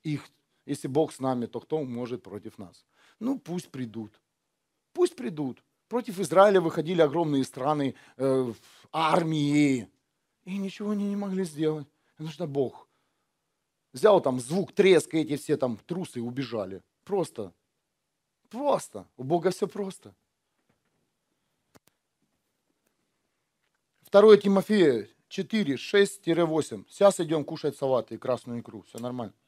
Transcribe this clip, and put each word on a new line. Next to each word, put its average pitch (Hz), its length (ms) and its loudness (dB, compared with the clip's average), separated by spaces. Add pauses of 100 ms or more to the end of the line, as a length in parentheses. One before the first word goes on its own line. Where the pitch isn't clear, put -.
Их, 147 280 -8 (340)
если 139 240 -10
Бог 147 240 0
с - 60 -20
нами, 127 260 -4
то 113 160 -10
кто 156 240 -6
может 123 380 -8
против 101 340 -16
нас? 90 300 -20 (340)
Ну, 254 180 -4
пусть 175 300 -10
придут. 113 500 -12 (760)
Пусть 359 200 0
придут. 151 480 -8 (260)
Против 220 320 -6
Израиля 190 400 6
выходили 165 400 -2
огромные 147 440 2
страны, 139 500 -4 (240)
э, 131 340 0 (400)
армии. 151 960 0 (560)
И 185 140 -10
ничего 196 320 -8
они 202 180 -4
не 202 80 -4
могли 190 280 -4
сделать. 156 440 -4 (240)
Потому 156 180 -12
что 170 160 -8
Бог. 139 420 -4 (1040)
Взял 180 280 6
там 127 180 -2
звук, 143 340 -4
треск, 180 420 4
и 165 40 0
эти 151 180 -2
все 143 200 -2
там 123 220 -4
трусы 170 420 -10
убежали. 117 640 -8 (220)
Просто. 143 500 -6 (960)
Просто. 220 560 -4 (100)
У 123 80 -10
Бога 175 260 0
все 196 160 -4
просто. 190 480 -12 (4000)
Второе 208 340 10
Тимофея 185 720 2 (200)
четыре, 185 480 -4
шесть - 500 0
восемь. 160 640 0
Сейчас 196 320 4
идем 156 240 -2
кушать 156 320 -6
салаты 127 380 -2
и 110 40 -12
красную 120 420 -6
икру. 110 220 -16
Все - 160 -20
нормально. 123 360 -10 (140)